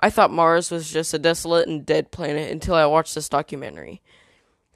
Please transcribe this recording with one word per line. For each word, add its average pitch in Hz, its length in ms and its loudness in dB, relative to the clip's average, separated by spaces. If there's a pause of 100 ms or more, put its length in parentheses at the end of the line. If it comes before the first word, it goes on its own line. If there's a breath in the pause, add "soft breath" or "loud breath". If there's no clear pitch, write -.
I 208 100 4
thought 214 200 4
Mars 165 400 2
was 165 200 -6
just 160 220 -4
a 156 60 -4
desolate 165 480 2
and 156 180 -6
dead 156 280 0
planet 151 400 -6
until 160 220 -4
I 160 120 6
watched 156 280 2
this 156 140 -8
documentary. 135 720 -8 (760 soft breath)